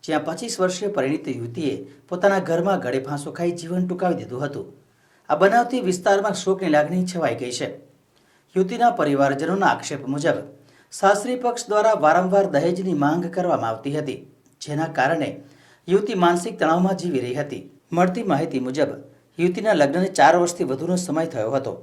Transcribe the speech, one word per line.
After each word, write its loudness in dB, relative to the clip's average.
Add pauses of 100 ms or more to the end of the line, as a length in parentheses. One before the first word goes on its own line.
જ્યાં -2
પચીસ -8
વર્ષીય 0
પરિણીત -2
યુવતીએ -4 (340)
પોતાના 2
ઘરમાં 0
ગળે -2
ફાંસો -8
ખાઈ -4
જીવન -2
ટૂંકાવી -2
દીધું -8
હતું. -8 (640)
આ 0
બનાવથી 2
વિસ્તારમાં 0
શોકની -2
લાગણી 2
છવાઈ -2
ગઈ -6
છે. -4 (880)
યુવતીના 2
પરિવારજનોના 2
આક્ષેપ -4
મુજબ -2 (500)
સાસરી 2
પક્ષ -2
દ્વારા 4
વારંવાર 4 (100)
દહેજની 0
માંગ 2 (120)
કરવામાં 0
આવતી -6
હતી, -6 (460)
જેના -4
કારણે 0 (580)
યુવતી 2
માનસિક 2
તણાવમાં 2
જીવી -2
રહી -4
હતી. -8 (280)
મળતી 0
માહિતી 0
મુજબ 0 (440)
યુવતીના 2
લગ્નને 2
ચાર 10
વર્ષથી 0
વધુનો -2
સમય -2
થયો -4
હતો. -4